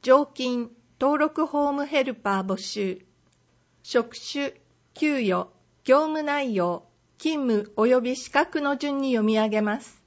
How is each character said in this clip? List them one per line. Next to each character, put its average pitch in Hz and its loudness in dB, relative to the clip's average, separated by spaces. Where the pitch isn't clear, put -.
常 269 6
勤、 247 -6
登 285 2
録 302 0
ホ 294 0
ー 285 -2
ム 285 -4
ヘ 285 0
ル 247 -4
パ 196 -2
ー 190 -6
募 190 -4
集。 190 -8
職 240 -2
種、 277 -6
給 294 0
与、 180 0
業 294 6
務 311 -4
内 285 -2
容、 175 -2
勤 311 -2
務 208 0
及 247 4
び 247 -4
資 - -14
格 302 0
の 285 0
順 285 -4
に 269 0
読 220 0
み 220 2
上 220 2
げ 214 0
ま 208 -2
す。 - -18